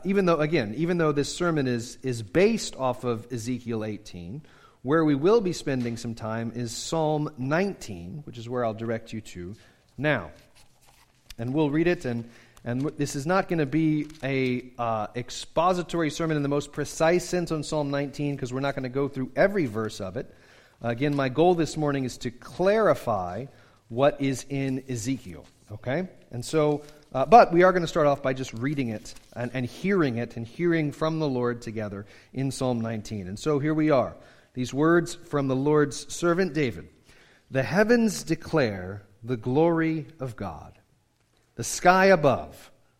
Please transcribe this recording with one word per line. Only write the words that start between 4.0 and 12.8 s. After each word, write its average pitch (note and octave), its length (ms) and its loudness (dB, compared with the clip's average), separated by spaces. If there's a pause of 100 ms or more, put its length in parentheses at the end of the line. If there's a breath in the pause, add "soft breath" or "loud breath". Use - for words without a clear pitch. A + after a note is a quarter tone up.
where D#3 240 2
we D3+ 100 4
will F#3+ 280 4
be F3+ 100 -2
spending A#2+ 460 -4
some A2+ 160 -8
time A2+ 400 -6
is A#2 200 -6
Psalm D3+ 640 -2
nineteen, C#3 880 -4
which A#2 140 -16
is A#2 100 -12
where B2 160 -2
I'll A2+ 80 0
direct A2+ 400 -6
you A2 80 -8
to F#2 340 -12 (440 soft breath)
now. B2 320 -2 (1080)
And A#2+ 160 -6
we'll D3+ 160 2
read D#3+ 200 2
it, F3 180 0
and, A#2 180 -4 (400 loud breath)
and A#2+ 160 -2